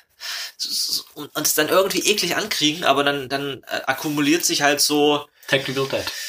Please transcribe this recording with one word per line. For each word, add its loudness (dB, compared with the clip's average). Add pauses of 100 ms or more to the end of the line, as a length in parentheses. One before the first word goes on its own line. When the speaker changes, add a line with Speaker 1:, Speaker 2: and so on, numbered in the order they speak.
(580)
Speaker 1:
s-, -6
s-, -4 (100)
und, -14
und 0
es 2
dann 0
irgendwie 2
eklig 2
ankriegen, 0
aber 4
dann, 0
dann, -6
äh, -6
akkumuliert 0
sich 0
halt 4
so 4 (200)
Speaker 2:
Technical 0
debt. -4 (240)